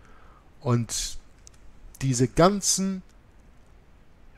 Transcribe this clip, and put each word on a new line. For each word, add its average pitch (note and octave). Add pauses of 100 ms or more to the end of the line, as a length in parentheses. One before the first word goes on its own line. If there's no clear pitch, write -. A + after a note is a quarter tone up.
(600)
Und - (840)
diese C3
ganzen F#3+ (1400)